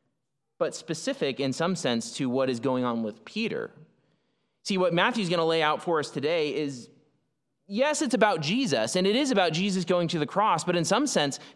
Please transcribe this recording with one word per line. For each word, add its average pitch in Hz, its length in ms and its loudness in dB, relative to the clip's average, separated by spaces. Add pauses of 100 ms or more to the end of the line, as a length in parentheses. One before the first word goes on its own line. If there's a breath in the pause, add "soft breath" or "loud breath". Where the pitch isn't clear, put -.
(580)
but 160 160 0
specific 160 680 -4
in 135 120 0
some 175 240 -2
sense 120 400 -2
to 135 120 -2
what 131 220 0
is 117 100 -4
going 127 240 0
on 117 180 -2
with 107 220 -8
Peter. 85 460 -6 (960)
See, 196 120 -2
what 185 160 2
Matthew's 202 380 2
gonna 170 160 2
lay 165 160 2
out 151 200 0
for 165 160 0
us 139 120 -4
today 151 440 -2
is, 139 360 -6 (760)
yes, 277 360 0
it's 254 120 2
about 202 260 4
Jesus, 151 560 0
and 190 100 2
it 208 100 2
is 277 140 2
about 180 220 4
Jesus 185 320 0
going 175 240 2
to 170 100 -2
the 147 80 0
cross, 190 360 2
but 175 140 0
in 165 80 0
some 254 220 2
sense, 147 340 -2 (160 loud breath)